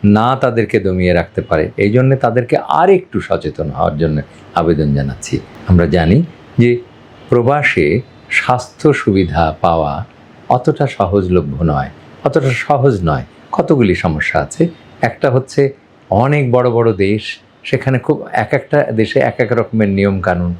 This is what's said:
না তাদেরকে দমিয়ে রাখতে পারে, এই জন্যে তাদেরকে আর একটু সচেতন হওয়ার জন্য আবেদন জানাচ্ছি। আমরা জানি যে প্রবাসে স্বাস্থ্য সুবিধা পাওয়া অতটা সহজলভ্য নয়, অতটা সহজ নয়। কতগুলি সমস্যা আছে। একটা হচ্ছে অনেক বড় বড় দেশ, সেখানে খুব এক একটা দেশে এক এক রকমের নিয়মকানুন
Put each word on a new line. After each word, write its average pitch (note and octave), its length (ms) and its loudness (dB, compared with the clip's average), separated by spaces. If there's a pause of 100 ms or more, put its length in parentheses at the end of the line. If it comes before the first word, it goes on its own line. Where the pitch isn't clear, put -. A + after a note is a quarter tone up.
না A2 300 4
তাদেরকে A#2 440 0
দমিয়ে F#2 340 0
রাখতে - 280 -2
পারে, D#2+ 360 -2
এই G#2 140 2
জন্যে C3 240 4
তাদেরকে B2+ 420 0
আর D#3+ 320 2
একটু F3+ 320 0
সচেতন D2+ 480 -4
হওয়ার D2+ 280 -2
জন্য D#2 240 -2 (340)
আবেদন D#2 380 0
জানাচ্ছি। C#2 460 -4 (280)
আমরা F2 180 4
জানি F2+ 380 2 (340)
যে A#2+ 200 4 (520)
প্রবাসে A#2+ 720 0 (280)
স্বাস্থ্য - 640 0
সুবিধা E2+ 680 0
পাওয়া E2 440 -2 (440)
অতটা C3+ 380 0
সহজলভ্য F2+ 760 -2
নয়, C#2+ 260 -2 (340)
অতটা C3+ 260 0
সহজ B2+ 540 0
নয়। D2 200 -2 (280)
কতগুলি C3 440 2
সমস্যা D#2 440 -2
আছে। A2 280 -2 (340)
একটা B2 300 -2
হচ্ছে C3+ 420 0 (360)
অনেক C3 420 2
বড় B2 180 2
বড় A2+ 240 2
দেশ, G2+ 460 -2 (240)
সেখানে C3 360 -2
খুব - 320 -2
এক - 220 -4
একটা D3 380 0
দেশে A2 280 0
এক B2+ 180 0
এক A2+ 140 0
রকমের A2 380 0
নিয়মকানুন F#2 720 0